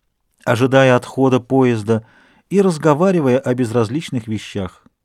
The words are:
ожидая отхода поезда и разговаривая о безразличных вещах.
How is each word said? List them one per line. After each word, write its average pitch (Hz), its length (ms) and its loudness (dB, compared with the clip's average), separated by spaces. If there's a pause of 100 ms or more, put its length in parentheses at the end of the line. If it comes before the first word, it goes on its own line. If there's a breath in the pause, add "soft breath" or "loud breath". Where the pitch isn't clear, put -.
(440)
ожидая 127 500 2
отхода 127 460 0
поезда 113 680 0 (420 soft breath)
и 190 120 0
разговаривая 156 800 0
о 127 140 -2
безразличных 120 720 -4
вещах. - 580 -10 (180)